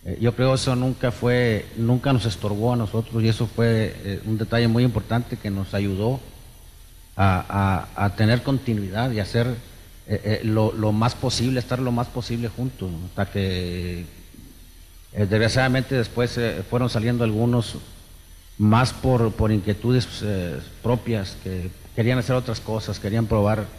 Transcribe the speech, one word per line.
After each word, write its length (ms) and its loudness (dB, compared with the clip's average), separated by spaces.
Eh, 140 -4
yo 160 2
creo 200 4
eso 200 0
nunca 360 0
fue, 540 2
nunca 340 2
nos 140 2
estorbó 480 0
a 20 2
nosotros, 480 0
y 60 4
eso 180 0
fue, 560 2
eh, 220 -6
un 120 -2
detalle 300 2
muy 160 4
importante 540 0
que 120 -6
nos 240 -4
ayudó 460 0
a, 800 2
a, 100 0
a 100 0
tener 280 4
continuidad 680 -2
y 80 -2
hacer, 280 0
eh, 160 -2
eh, 200 0
lo, 300 2
lo 180 0
más 240 2
posible, 440 0
estar 200 -4
lo 120 -2
más 160 -2
posible 420 -6
juntos, 420 -6
¿no? 140 -8
Hasta 260 -4
que, 680 -2
eh, 160 2
desgraciadamente 680 2
después, 420 0
eh, 320 -2
fueron 200 0
saliendo 340 0
algunos 540 0
más 340 4
por, 400 2
por 200 2
inquietudes, 560 2
eh, 360 -2
propias, 640 -2
que 260 -6
querían 220 2
hacer 180 0
otras 240 -2
cosas, 400 -4
querían 280 0
probar 380 2